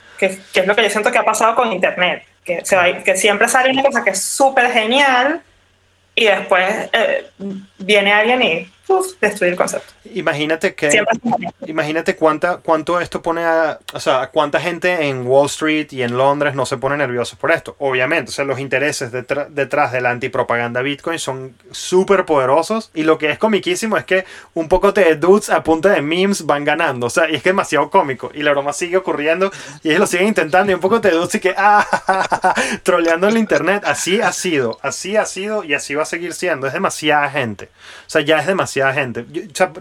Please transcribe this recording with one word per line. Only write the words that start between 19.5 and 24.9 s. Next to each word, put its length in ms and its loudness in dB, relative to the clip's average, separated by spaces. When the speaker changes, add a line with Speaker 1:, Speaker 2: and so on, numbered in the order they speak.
Speaker 2:
de 100 -2
la 80 0
antipropaganda 720 -2
Bitcoin 380 -6
son 360 -10
súper 560 2
poderosos 720 2
y 80 -4
lo 160 4
que 100 -2
es 80 -4
comiquísimo 600 0
es 80 -2
que 200 0
un 120 -4
poco 260 4